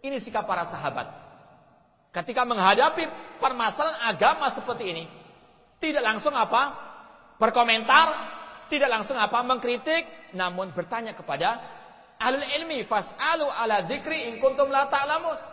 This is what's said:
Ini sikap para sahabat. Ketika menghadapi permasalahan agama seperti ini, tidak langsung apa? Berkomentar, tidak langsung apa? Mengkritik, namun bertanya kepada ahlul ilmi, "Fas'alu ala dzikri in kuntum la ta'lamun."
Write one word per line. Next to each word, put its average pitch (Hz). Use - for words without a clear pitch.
Ini 269
sikap 214
para 175
sahabat. 139
Ketika 240
menghadapi 240
permasalahan 247
agama 247
seperti 233
ini, 165
tidak 285
langsung 220
apa? 240
Berkomentar, 233
tidak 277
langsung 220
apa? 226
Mengkritik, 254
namun 185
bertanya 214
kepada 170
ahlul 269
ilmi, 294
"Fas'alu 285
ala 220
dzikri 277
in 226
kuntum 269
la 277
ta'lamun." 294